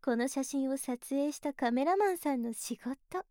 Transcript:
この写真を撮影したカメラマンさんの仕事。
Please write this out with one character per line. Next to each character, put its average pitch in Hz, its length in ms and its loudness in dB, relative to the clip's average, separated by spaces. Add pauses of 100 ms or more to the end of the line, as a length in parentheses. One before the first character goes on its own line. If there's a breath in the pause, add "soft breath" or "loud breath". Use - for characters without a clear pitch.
こ 240 140 2
の 240 120 2
写 269 160 -2
真 269 260 0
を 269 80 0
撮 247 200 -4 (120)
影 285 220 2
し - 80 -10
た 285 140 -4
カ 240 180 2
メ 262 140 2
ラ 359 100 4
マ 392 160 4
ン 349 60 0
さ 285 180 0
ん 240 60 -2
の 233 120 -4
仕 - 240 -6
事。 - 520 -6